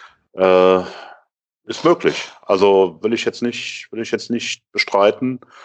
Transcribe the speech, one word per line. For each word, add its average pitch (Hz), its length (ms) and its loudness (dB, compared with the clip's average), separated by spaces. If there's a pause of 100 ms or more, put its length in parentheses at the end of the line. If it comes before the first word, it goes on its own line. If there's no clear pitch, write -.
(340)
Äh, 92 480 4 (840)
ist - 220 -12
möglich. - 440 0 (120)
Also 95 600 2
will 110 120 -2
ich 110 100 -4
jetzt - 180 -6
nicht, - 500 -8
will 110 100 -8
ich 113 100 -6
jetzt - 180 -6
nicht - 340 -6 (100)
bestreiten. 123 640 0 (260)